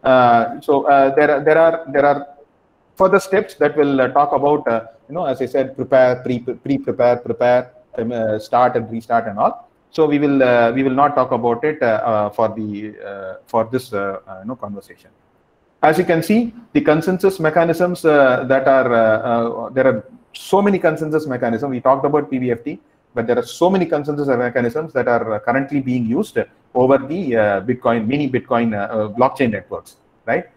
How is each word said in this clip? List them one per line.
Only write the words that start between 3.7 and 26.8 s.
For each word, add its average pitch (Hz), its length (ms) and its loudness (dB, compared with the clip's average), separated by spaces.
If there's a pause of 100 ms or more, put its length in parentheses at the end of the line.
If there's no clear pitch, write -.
will, 143 240 2
uh, 127 80 2
talk 143 240 2
about, 143 360 0
uh, 113 160 -2 (240)
you 135 60 -14
know, 175 100 -6
as 131 160 -4
I 127 60 -4
said, 135 300 -4
prepare, 127 400 2
pre, 127 240 -6
pre-prepare, 123 760 -2
prepare, 123 560 -2 (240)
um, 117 160 -4
uh, 110 260 -4
start 123 380 0
and 113 140 -6
restart 113 380 -2
and 101 100 -12
all. - 300 -4 (220)
So 156 160 2
we 143 120 0
will, 143 240 2
uh, 120 300 4
we 131 100 -2
will 135 120 0
not 143 200 2
talk 127 180 0
about 117 320 -2
it, 151 180 -2
uh, 127 40 0
uh, 107 440 0
for 110 180 0
the, 107 460 -10 (100)
uh, 98 300 -12 (120)
for 110 240 -2
this, 127 220 -6
uh, 98 340 -6
uh, 95 140 -16
you 98 80 -14
know, 127 80 -10
conversation. 101 540 -16 (720)
As 156 160 2
you 180 60 2
can 165 180 0
see, 233 320 0 (180)
the 147 80 2
consensus 170 600 0
mechanisms, 170 640 0
uh, 139 400 4
that 131 240 2
are, 131 240 4
uh, 110 260 4
uh, 117 520 -4
there 131 160 2
are 117 180 0 (280)
so - 300 0
many 202 160 2
consensus 156 480 -2
mechanisms. 123 440 -4
We 127 100 -6
talked 135 260 2
about 143 240 0
P 135 80 -4
B 123 140 -2
F 117 120 -6
T, 156 160 -10 (340)
but 117 120 -4
there 120 120 2
are 117 60 -2
so - 240 0
many 190 160 2
consensus 147 440 -4
mechanisms 123 680 -2
that 123 140 0
are, 113 260 0
uh, 104 60 -4
currently 139 400 -2
being 127 260 -2
used 131 320 -2 (360)
over 127 220 4